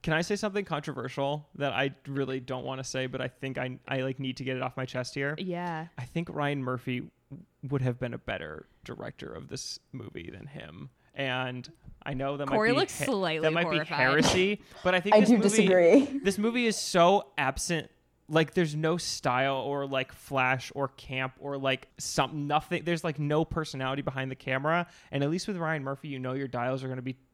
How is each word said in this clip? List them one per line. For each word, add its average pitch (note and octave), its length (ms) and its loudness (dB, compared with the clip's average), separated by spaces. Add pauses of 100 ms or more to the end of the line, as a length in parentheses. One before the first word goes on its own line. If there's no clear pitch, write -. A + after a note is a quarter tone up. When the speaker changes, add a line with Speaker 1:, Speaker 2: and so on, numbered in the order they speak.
Speaker 1:
can D#3+ 120 0
I D#3+ 80 2
say G#3 160 -2
something G3+ 280 -4
controversial C#3+ 880 -4
that C#3 180 -2
I C3+ 200 0 (140)
really C3+ 320 -4
don't B2+ 240 -6
wanna C3 220 -6
say, C3 220 -4
but C3 140 -6
I B2+ 60 -4
think C3 300 -8
I, B2+ 200 -6 (100)
I, C3+ 140 -2
like, C3 180 -2
need C3 180 -4
to C#3 80 -10
get C3 100 -2
it B2+ 80 -4
off B2+ 140 -6
my C3 80 -4
chest B2+ 280 -6
here? C#3+ 240 -2
Speaker 2:
Yeah. E3+ 500 -6 (100)
Speaker 1:
I B2 80 -10
think E3+ 240 -6
Ryan C#3+ 340 -2
Murphy B2 400 -4 (680)
would C3+ 120 0
have B2+ 180 0
been B2 140 -6
a B2 40 -10
better D#2+ 480 -8 (200)
director - 460 -10
of - 180 -12
this - 280 -10 (140)
movie G#2+ 400 -12
than - 160 -16
him. C3+ 420 -16 (240)
And B2+ 560 -4 (340)
I C#3+ 100 -6
know C#3 240 -2
that C#3+ 100 -4
Speaker 2:
Corey G#3+ 220 2
Speaker 1:
might A#3+ 60 4
be C#4+ 40 4
Speaker 2:
looks - 200 -2
Speaker 1:
he-, D3 60 -2
Speaker 2:
slightly F3+ 360 0
Speaker 1:
that D#3+ 120 4
might E3+ 120 2
Speaker 2:
horrified. D#3+ 240 0
Speaker 1:
be E3+ 40 -4
heresy, D#3+ 680 4 (240)
but F#3 100 6
I F3+ 60 4
think G3+ 140 6
Speaker 3:
I G#3+ 40 10
Speaker 1:
this G#3 100 8
Speaker 3:
do A#3+ 80 10
Speaker 1:
movie, G3+ 120 6
Speaker 3:
disagree. G3 760 8
Speaker 1:
this F#3+ 140 2
movie A#3 280 2
is A3 120 2
so F#3 500 6 (100)
absent. C#3+ 520 -2 (380)
Like, D#3 260 4
there's D#3+ 220 2
no D#3+ 220 2
style C3+ 600 0
or, C#3 280 -2
like, C3+ 280 -4
flash C3 600 0
or C#3 140 -2
camp C3 520 -6
or, C#3+ 180 -8
like, C3+ 320 -2 (100)
some, C#3+ 480 -2
nothing. D3+ 380 0
There's, E3+ 180 0
like, D3+ 160 -4
no D3+ 260 2
personality C#3 560 -4
behind C3 300 -4
the C3 40 -6
camera. D3+ 520 0 (240)
And C#3 100 0
at C#3+ 80 2
least F3 200 -2
with G3 80 -4
Ryan D#3+ 260 -2
Murphy, C#3 240 -6
you C#3 100 -6
know B2+ 140 -4
your C3+ 160 -4
dials B2+ 360 -2
are C3+ 40 -6
gonna C3 140 -6
be B2+ 160 -8 (160)